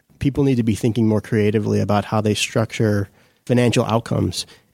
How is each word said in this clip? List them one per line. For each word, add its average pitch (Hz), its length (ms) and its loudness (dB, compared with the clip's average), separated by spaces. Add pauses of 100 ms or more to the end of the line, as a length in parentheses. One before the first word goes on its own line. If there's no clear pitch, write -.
(200)
people 143 240 0
need 135 120 2
to 120 80 2
be 113 120 0
thinking 113 320 0
more 107 140 2
creatively 107 580 0
about 101 260 0
how 110 160 -2
they 104 120 2
structure 104 760 -2 (360)
financial 123 400 2
outcomes. 107 600 -2 (280)